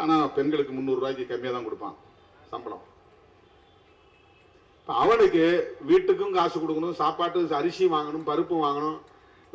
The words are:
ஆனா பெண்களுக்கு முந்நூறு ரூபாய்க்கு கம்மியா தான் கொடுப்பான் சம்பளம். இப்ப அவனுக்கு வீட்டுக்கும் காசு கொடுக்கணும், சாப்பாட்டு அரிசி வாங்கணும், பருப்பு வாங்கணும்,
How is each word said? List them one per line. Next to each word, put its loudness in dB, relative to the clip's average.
ஆனா 2
பெண்களுக்கு -2
முந்நூறு -2
ரூபாய்க்கு -4
கம்மியா -6
தான் -8
கொடுப்பான் -10
சம்பளம். -12
இப்ப -10
அவனுக்கு 6
வீட்டுக்கும் 4
காசு 0
கொடுக்கணும், -4
சாப்பாட்டு 0
அரிசி 0
வாங்கணும், -4
பருப்பு -2
வாங்கணும், -2